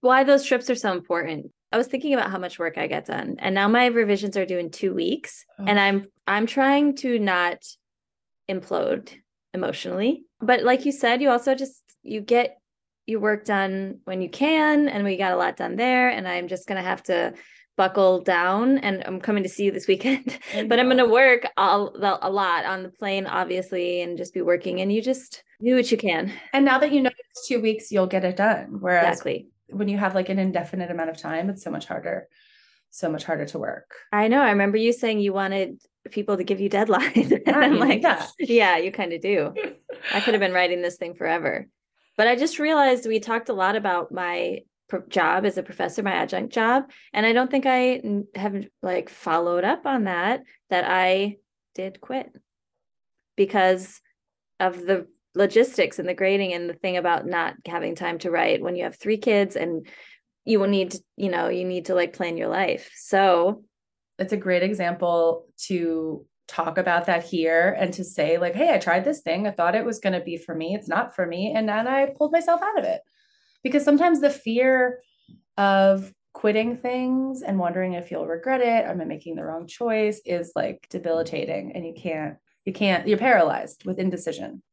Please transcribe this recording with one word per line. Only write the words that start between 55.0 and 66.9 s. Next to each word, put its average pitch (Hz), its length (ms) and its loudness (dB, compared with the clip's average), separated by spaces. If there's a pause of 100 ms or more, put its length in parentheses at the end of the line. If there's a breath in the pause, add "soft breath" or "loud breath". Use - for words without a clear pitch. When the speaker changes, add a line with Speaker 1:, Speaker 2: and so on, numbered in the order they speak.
Speaker 1:
logistics 202 640 2
and 180 120 -6
the 180 40 -2
grading 190 400 0
and 175 160 -6
the 170 40 -8
thing 180 240 -4
about 175 280 0
not 170 300 -4 (100)
having 165 300 -6
time 170 240 -6
to 175 120 -4
write 170 300 0
when 180 140 -6
you 175 80 -6
have 175 160 -10
three 214 180 -2
kids 202 380 0
and 165 320 -6 (560 loud breath)
you 214 160 2
will 196 80 0
need 190 240 0
to, - 80 -10 (160)
you 196 140 -4
know, 170 180 -2
you 180 160 -2
need 180 220 -6
to, 185 100 -2
like, 175 180 0
plan 170 240 -6
your 165 120 -4
life. 180 460 -2
So 190 680 2 (560)
Speaker 2:
it's 190 140 -4
a 208 40 -2
great 180 260 0
example 170 800 0 (220)
to 160 580 -4 (220)
talk 165 300 -4
about 175 280 0